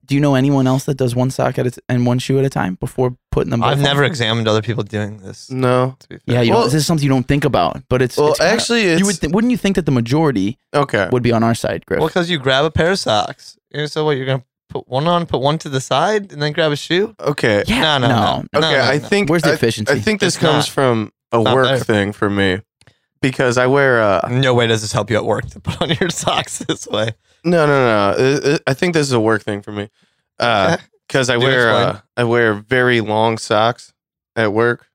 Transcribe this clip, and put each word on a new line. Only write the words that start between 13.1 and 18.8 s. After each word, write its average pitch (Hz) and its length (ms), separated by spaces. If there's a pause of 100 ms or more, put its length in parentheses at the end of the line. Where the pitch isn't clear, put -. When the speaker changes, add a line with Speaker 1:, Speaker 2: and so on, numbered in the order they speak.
Speaker 2:
and 147 180
so 156 140
what, 151 120
you're 131 100
gonna 131 180 (240)
put - 200
one 135 200
on, 175 180
put 127 140
one 147 180
to 156 100
the 139 120
side, 190 520
and 147 100
then 151 100
grab 160 200
a 143 40
shoe? 202 440
Speaker 3:
Okay. 113 460
Speaker 1:
Yeah, 151 320
Speaker 2:
No, 123 80
no, - 20
Speaker 1:
no. 117 60
Speaker 2:
no. 90 240 (200)
Speaker 3:
Okay, - 20
Speaker 2:
No, - 0
no, 143 300